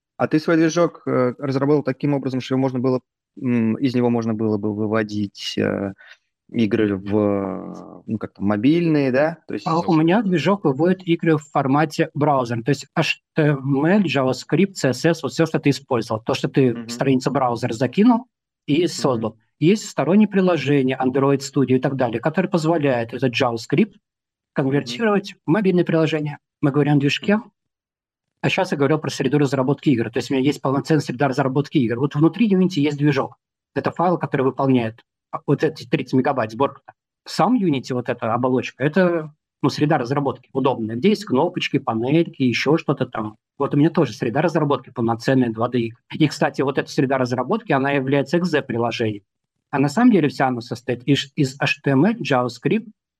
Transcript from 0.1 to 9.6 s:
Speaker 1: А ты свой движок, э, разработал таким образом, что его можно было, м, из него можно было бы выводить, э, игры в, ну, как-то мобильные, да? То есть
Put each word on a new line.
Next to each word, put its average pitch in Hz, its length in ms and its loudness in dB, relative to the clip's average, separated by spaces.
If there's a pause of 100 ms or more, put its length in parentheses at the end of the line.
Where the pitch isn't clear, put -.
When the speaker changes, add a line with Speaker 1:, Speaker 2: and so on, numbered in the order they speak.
Speaker 1:
А 123 100 0
ты 156 100 0
свой 165 180 2
движок, 160 500 0
э, 127 320 0
разработал 139 440 0
таким 143 320 -2
образом, 131 260 -4
что 131 140 -4
его 131 60 0
можно 131 180 -2
было, 127 220 0 (400)
м, 117 360 0
из 127 180 -2
него 123 160 2
можно 117 240 0
было 107 240 0
бы 101 160 -4
выводить, 107 840 -4
э, 98 360 -2 (580)
игры 107 440 0
в, 92 1120 -4
ну, 107 120 -6
как-то - 240 -12
мобильные, 139 680 2
да? 151 280 0 (100)
То 110 60 -8
есть 107 120 -8